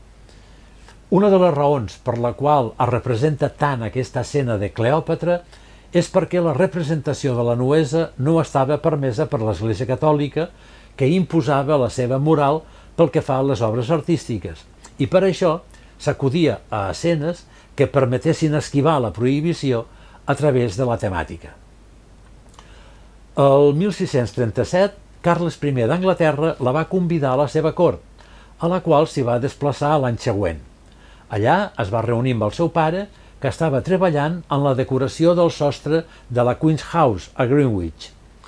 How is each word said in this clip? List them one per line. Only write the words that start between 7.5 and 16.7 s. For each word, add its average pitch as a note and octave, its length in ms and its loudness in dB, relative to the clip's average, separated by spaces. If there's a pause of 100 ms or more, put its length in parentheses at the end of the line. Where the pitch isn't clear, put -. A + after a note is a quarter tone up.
nuesa D3+ 480 0 (100)
no D#3 240 2
estava D3 400 0
permesa C#3 480 0
per B2 140 -2
l'Església G#2+ 420 -2
Catòlica, D3 640 0 (500)
que C3+ 120 2
imposava D3+ 680 2
la A#2+ 160 0
seva B2+ 240 -2
moral D3 460 2 (340)
pel E3 160 4
que D3+ 80 0
fa C3 160 -2
a C3+ 80 0
les B2 160 0
obres A#2 320 -2
artístiques, A#2+ 720 -4 (320)
i C#3 80 0
per F#3 220 2
això F3 320 0 (420)
s'acudia C#3 580 0 (100)
a G2+ 220 -4